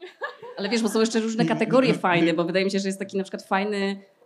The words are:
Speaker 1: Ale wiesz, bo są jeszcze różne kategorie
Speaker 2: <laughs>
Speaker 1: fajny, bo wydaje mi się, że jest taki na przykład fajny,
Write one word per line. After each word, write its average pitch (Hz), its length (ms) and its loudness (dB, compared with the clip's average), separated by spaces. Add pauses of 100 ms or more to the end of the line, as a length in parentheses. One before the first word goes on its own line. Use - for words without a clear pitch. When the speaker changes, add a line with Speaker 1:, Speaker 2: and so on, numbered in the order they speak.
(580)
Speaker 1:
Ale 196 120 -4
wiesz, 226 120 2
bo 220 80 2
są 220 100 0
jeszcze 226 200 2
różne 220 260 0
kategorie 226 540 2
Speaker 2:
<laughs> - 80 0
Speaker 1:
fajny, 170 260 4
bo 170 100 2
wydaje 180 220 0
mi 196 60 -2
się, 196 80 0
że 196 80 -4
jest 190 120 -4
taki 196 180 -6
na 190 60 -2
przykład 196 200 -10
fajny, 196 580 -2 (240)